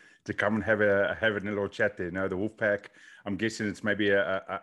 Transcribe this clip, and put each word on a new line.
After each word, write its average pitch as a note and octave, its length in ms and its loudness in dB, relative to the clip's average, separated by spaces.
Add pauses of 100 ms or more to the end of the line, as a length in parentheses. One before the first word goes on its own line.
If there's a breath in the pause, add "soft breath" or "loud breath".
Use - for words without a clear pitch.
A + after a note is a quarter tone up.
(260 loud breath)
to G#2+ 80 -4
come G#2+ 220 0
and G#2 80 -2
have G#2+ 180 4
a, G2 360 4
have A2 160 2
a G2+ 60 -4
little G2+ 260 -2
chat G2+ 300 -2
there. F#2 100 -4
You E2+ 60 -6
know, F#2+ 160 -2
the F#2+ 80 -4
wolf G#2+ 220 -4
pack, G#2 320 0 (340 loud breath)
I'm G#2 120 -4
guessing A2 300 -2
it's G2 160 -6
maybe G#2 280 2
a, G2 120 4
a, F#2+ 400 -4